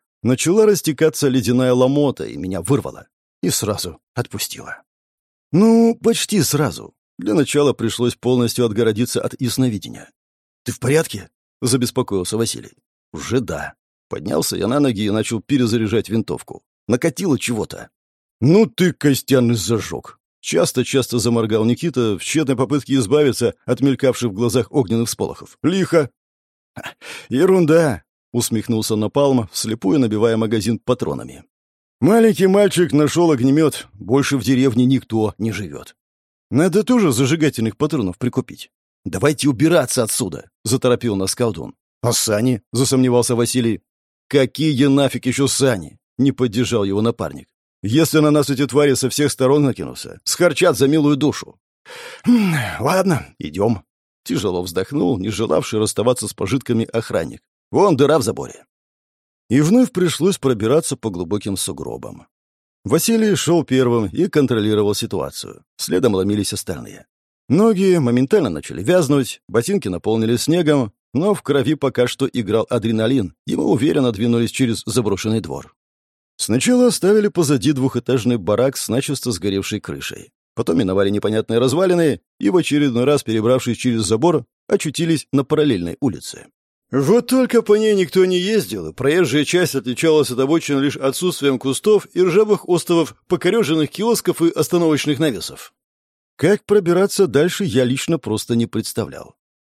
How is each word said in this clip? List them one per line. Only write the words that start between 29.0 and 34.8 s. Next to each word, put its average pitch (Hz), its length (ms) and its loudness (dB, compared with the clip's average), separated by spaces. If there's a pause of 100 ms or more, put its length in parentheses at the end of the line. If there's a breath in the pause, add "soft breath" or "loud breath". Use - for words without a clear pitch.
вслепую 151 460 -2
набивая 113 380 2
магазин 110 420 0
патронами. 67 680 -4 (560)
"Маленький 208 460 4
мальчик 185 460 4
нашел 151 400 2
огнемет. 135 600 2
Больше 123 460 0
в 98 60 -6
деревне 127 420 2